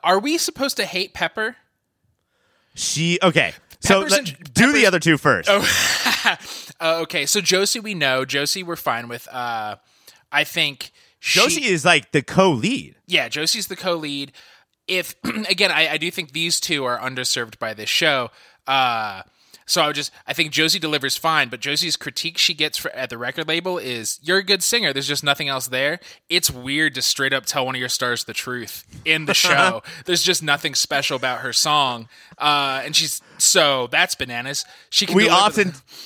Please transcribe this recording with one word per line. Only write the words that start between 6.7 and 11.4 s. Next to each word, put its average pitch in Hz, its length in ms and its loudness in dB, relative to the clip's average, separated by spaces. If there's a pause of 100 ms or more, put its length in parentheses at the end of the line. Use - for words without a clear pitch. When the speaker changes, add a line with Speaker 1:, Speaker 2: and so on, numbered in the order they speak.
Speaker 1:
Uh, 165 220 0
okay, 156 260 -4
so 208 140 0
Josie 190 380 0
we 214 140 -8
know. 131 320 0
Josie 143 380 -2
we're 170 120 -6
fine 120 320 -4
with. 120 240 -12
Uh, 113 440 -6 (560)
I 147 120 2
think 147 480 -4 (280)
she - 200 2
Speaker 2:
Josie 269 260 2